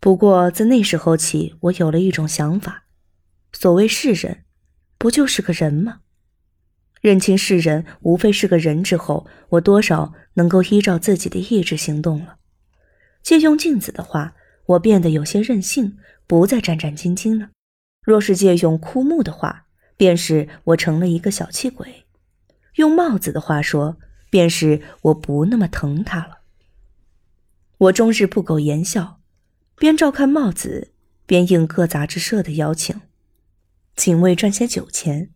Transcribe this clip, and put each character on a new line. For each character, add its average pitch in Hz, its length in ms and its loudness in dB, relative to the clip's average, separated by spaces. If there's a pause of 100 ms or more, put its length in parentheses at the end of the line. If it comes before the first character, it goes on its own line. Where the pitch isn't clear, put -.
不 190 160 4
过 180 340 4
自 214 140 -2
那 240 180 4
时 196 140 -2
候 165 200 0
起， 160 440 -4
我 175 120 -2
有 165 180 -2
了 160 100 0
一 190 100 0
种 160 160 -4
想 156 320 -4
法， - 280 -14 (640)
所 - 200 2
谓 196 140 4
世 233 260 -2
人， - 320 -6 (540)
不 226 120 0
就 277 160 2
是 254 140 -4
个 180 120 -4
人 160 200 -2
吗？ 190 280 -4 (1000)
认 202 200 4
清 190 180 2
世 196 200 0
人 160 280 0 (140)
无 170 160 2
非 208 160 2
是 202 160 0
个 175 100 4
人 160 240 0
之 190 140 -2
后， 156 320 -6 (220)
我 170 100 4
多 202 200 4
少 160 320 -2 (220)
能 175 140 2
够 185 160 4
依 208 180 2
照 185 160 0
自 190 180 0
己 175 120 -6
的 180 100 -8
意 190 240 -2
志 165 140 -6
行 151 260 -6
动 160 220 -4
了。 - 100 -20 (880)
借 320 200 4
用 311 180 4
镜 302 200 -2
子 - 120 -8
的 - 120 -12
话， 156 320 -8 (300)
我 180 140 2
变 190 240 4
得 165 80 0
有 151 140 -2
些 202 180 -2
任 226 180 -2
性， 202 380 -4 (280)
不 175 200 4
再 233 140 0
战 165 180 -2
战 151 180 -8
兢 175 180 -4
兢 220 240 -4
了。 208 120 -10 (520)
若 214 180 4
是 202 160 0
借 185 200 4
用 160 220 0
枯 254 240 -6
木 302 200 0
的 160 100 -4
话， - 340 -10 (300)
便 180 200 4
是 156 320 -2 (160)
我 165 120 2
成 160 220 -2
了 180 100 0
一 165 100 0
个 170 120 -4
小 - 200 -8
气 - 180 -6
鬼。 - 380 -16 (680)
用 311 180 4
帽 330 240 0
子 - 140 -8
的 156 80 -6
话 151 200 -2
说， 147 380 -4 (320)
便 175 180 4
是 156 320 0 (220)
我 156 120 4
不 151 320 -4
那 233 120 0
么 185 100 0
疼 147 340 -6
他 180 180 -6
了。 - 180 -14 (1400)
我 185 160 4
终 226 180 2
日 214 160 0
不 196 160 -2
苟 160 160 -2
言 147 240 -2
笑， - 380 -6 (560)
边 311 180 4
照 311 160 2
看 277 160 0
帽 277 240 0
子， - 440 -10 (320)
边 180 260 2
应 165 140 4
各 170 200 -2
杂 151 200 -4
志 - 120 -10
社 196 240 -4
的 165 100 -8
邀 151 200 -2
请， 160 260 -8 (1000)
仅 170 220 2
为 180 140 4
赚 202 160 -2
些 240 160 -4
酒 - 240 -8
钱。 156 460 -8